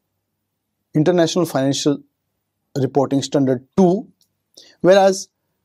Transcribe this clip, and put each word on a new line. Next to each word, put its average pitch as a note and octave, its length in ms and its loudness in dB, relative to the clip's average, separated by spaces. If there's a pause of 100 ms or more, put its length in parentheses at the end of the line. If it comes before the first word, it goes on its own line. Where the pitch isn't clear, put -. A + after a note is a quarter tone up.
(920)
International E3 520 0
Financial C#3 520 -2 (800)
Reporting C3+ 440 -2
Standard C3 440 -2 (120)
two, F#3+ 300 2 (760)
whereas F#3+ 480 2 (360)